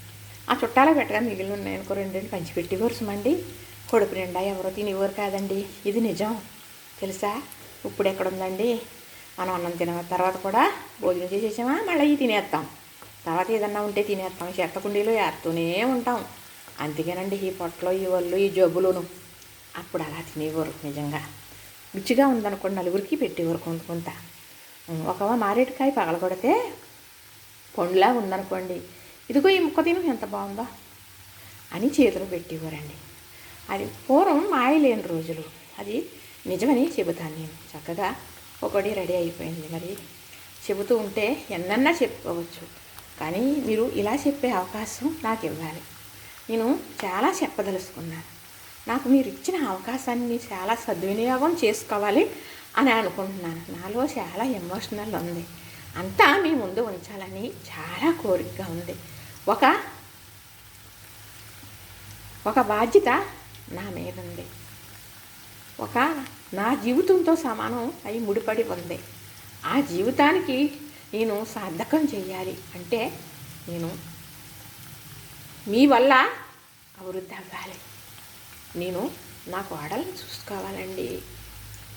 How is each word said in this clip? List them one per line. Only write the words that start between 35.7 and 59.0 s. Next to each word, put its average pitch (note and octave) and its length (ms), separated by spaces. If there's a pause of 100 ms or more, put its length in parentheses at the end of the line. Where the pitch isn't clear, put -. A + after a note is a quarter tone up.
అది G3+ 180 (500)
నిజమని A#3+ 420
చెబుతాను E3+ 480
నేను. D#3+ 180 (140)
చక్కగా E3+ 400 (480)
పకోడీ G3+ 380
రెడీ F3+ 200
అయిపోయింది. E3+ 540
మరి E3 220 (720)
చెబుతూ G3+ 340
ఉంటే G#3 300 (240)
ఎన్నన్నా G#3 420
చెప్పుకోవచ్చు, E3+ 720 (520)
కానీ F3+ 280 (160)
మీరు A3 240 (100)
ఇలా G#3 220
చెప్పే C#4+ 340
అవకాశం G#3+ 580 (140)
నాకు A3 240
ఇవ్వాలి. D#3 360 (640)
నేను A3+ 220 (300)
చాలా G#3 340
చెప్పదలుచుకున్నాను. F#3 920 (600)
నాకు A#3+ 220
మీరు C4 200
ఇచ్చిన F4+ 280 (100)
అవకాశాన్ని A#3 760
చాలా G3 320
సద్వినియోగం A3+ 800
చేసుకోవాలి G#3+ 720 (520)
అని C#4 160
అనుకుంటున్నాను. F#3 680 (100)
నాలో F#3+ 380
చాలా G3 440
ఎమోషనల్ G#3 600
ఉంది, E3+ 300 (520)
అంతా G3 300 (120)
మీ E4+ 160
ముందు G#3 260
ఉంచాలని F#3+ 640 (220)
చాలా - 460
కోరికగా F#3 560
ఉంది. E3+ 260 (540)